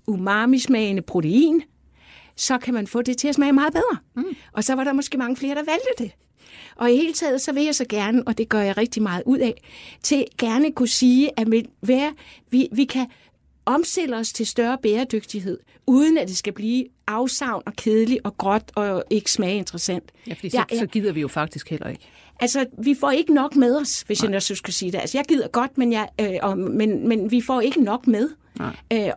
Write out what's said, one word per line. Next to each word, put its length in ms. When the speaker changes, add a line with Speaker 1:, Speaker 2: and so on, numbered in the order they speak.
Speaker 1:
umami-smagende 960
protein, 600
så 220
kan 160
man 120
få 160
det 140
til 120
at 60
smage 180
meget 200
bedre. 260
Speaker 2:
Mm. 200
Speaker 1:
Og 120
så 100
var 100
der 80
måske 260
mange 180
flere, 180
der 100
valgte 240
det. 60
Og 160
i 40
hele 160
taget, 280
så 120
vil 120
jeg 100
så 140
gerne, 380
og 120
det 100
gør 120
jeg 180
rigtig 240
meget 240
ud 120
af, 240
til 220
gerne 340
kunne 160
sige, 420
at 100
vi, 140
være, 300
vi, 220
vi 120
kan 220
omstille 500
os 160
til 140
større 360
bæredygtighed, 760
uden 320
at 100
det 80
skal 160
blive 320
afsavn 600
og 100
kedeligt 480
og 120
gråt 380
og 360
ikke 200
smage 280
interessant. 460
Speaker 2:
Ja, 60
fordi 140
Speaker 1:
Der 100
Speaker 2:
så, 60
Speaker 1:
er 20
Speaker 2:
så 80
gider 260
vi 80
jo 80
faktisk 420
heller 180
ikke. 140
Speaker 1:
Altså, 260
vi 180
får 100
ikke 240
nok 220
med 200
os, 300
hvis 160
Speaker 2:
Nej. 100
Speaker 1:
jeg 40
nu 40
skulle 200
sige 180
det. 60
Altså, 200
jeg 100
gider 200
godt, 300
men, 140
jeg, 160
øh, 80
og, 160
men, 500
men 220
vi 100
får 200
ikke 220
nok 240
med. 220
Speaker 2:
Nej. 180
Speaker 1:
Øh, 240